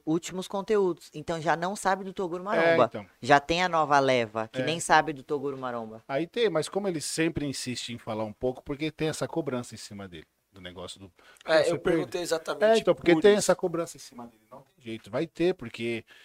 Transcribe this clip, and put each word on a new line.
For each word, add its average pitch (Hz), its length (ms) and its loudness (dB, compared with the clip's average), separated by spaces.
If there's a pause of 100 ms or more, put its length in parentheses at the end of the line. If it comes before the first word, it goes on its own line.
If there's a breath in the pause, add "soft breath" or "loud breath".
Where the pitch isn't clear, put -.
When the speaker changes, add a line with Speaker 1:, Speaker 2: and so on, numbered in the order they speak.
Speaker 1:
últimos 170 420 -4
conteúdos. 196 640 0
Então 160 300 -6
já 156 140 2
não 180 200 -4
sabe 190 280 0
do 190 100 -10
Toguro 180 300 -6
Speaker 2:
É, - 20 -12
Speaker 1:
Maromba. 165 400 4
Speaker 2:
então. 107 200 -4 (140)
Speaker 1:
Já 143 200 6
tem 170 240 0
a 185 60 2
nova 151 300 4
leva, 117 480 2
que 131 140 -6
Speaker 2:
É. - 40 -4
Speaker 1:
nem 160 140 -2
sabe 160 320 4
do 135 120 -14
Toguro 139 340 -6
Maromba. 117 500 -8
Speaker 2:
Aí 147 200 -2
tem, 226 240 0
mas 156 180 -2
como 202 180 -4
ele 165 140 -2
sempre 160 460 -2
insiste 127 460 -6
em 120 40 -10
falar 110 280 -6
um 107 80 -8
pouco, 127 280 -4
porque 147 300 -6
tem 156 160 -4
essa 147 200 -4
cobrança 131 460 -6
em 107 60 -16
cima 101 280 -14
dele, 82 200 -18 (260)
do 95 60 -20
negócio 90 400 -14
do 95 100 -20 (360 soft breath)
Speaker 3:
É, 160 180 4
Speaker 2:
Você 156 80 2
Speaker 3:
eu 170 80 -2
perguntei 165 320 0
Speaker 2:
perde. 180 120 -6
Speaker 3:
exatamente 160 400 -2
Speaker 2:
É, 220 160 6
então, 180 140 4
porque - 200 4
Speaker 3:
por 156 80 6
Speaker 2:
tem 202 100 8
Speaker 3:
isso. 208 80 4
Speaker 2:
essa 180 160 2
cobrança 165 400 -4
em - 60 -20
cima 120 260 -18
dele, 110 140 -20 (100)
não 135 100 -20
tem - 120 -20 (100)
jeito. 110 260 -12
Vai 131 160 -4
ter, 170 300 0
porque, 117 480 -6 (220 soft breath)